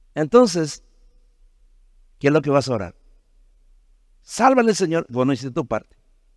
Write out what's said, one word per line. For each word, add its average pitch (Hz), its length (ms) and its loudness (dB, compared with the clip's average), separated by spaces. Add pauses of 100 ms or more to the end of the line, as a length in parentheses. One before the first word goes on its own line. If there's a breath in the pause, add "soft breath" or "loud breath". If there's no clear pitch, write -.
(160)
entonces, 165 680 0 (1300)
¿qué 143 100 0
es 147 60 2
lo 156 80 2
que 143 80 -6
vas 139 200 0
a 127 40 -4
orar? 95 220 -8 (1300)
"Sálvale, 240 520 2
Señor". 165 360 -2
Bueno, 127 240 0
hiciste 127 200 -8
tu 147 120 -4
parte. - 320 -8 (400)